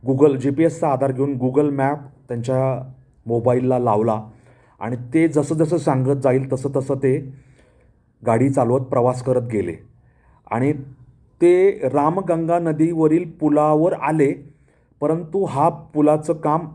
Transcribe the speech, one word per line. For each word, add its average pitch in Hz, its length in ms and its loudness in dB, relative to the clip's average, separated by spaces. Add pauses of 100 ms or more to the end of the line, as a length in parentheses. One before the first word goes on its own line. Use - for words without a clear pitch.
Google, 135 280 4
जीपीएसचा 147 540 0
आधार 135 220 0
घेऊन 135 260 -2
Google 131 340 0
मॅप 139 260 -2 (300)
त्यांच्या 127 640 -4 (340)
मोबाईलला 123 540 0
लावला 110 440 0 (560)
आणि 117 160 -6 (180)
ते 165 140 4
जसं 151 280 0
जसं 160 220 0
सांगत 135 460 0
जाईल 131 300 0
तसं 131 220 -6
तसं 135 200 -2
ते 131 380 -2 (920)
गाडी 117 240 2
चालवत 131 320 2
प्रवास 127 420 0
करत 123 280 0
गेले 90 240 -2 (760)
आणि 131 220 0 (680)
ते 180 300 6
रामगंगा 165 880 0
नदीवरील 160 720 0 (100)
पुलावर 151 540 2
आले, 147 640 -2 (440)
परंतु 165 460 -2
हा 143 240 2
पुलाचं 151 640 0
काम 160 420 -2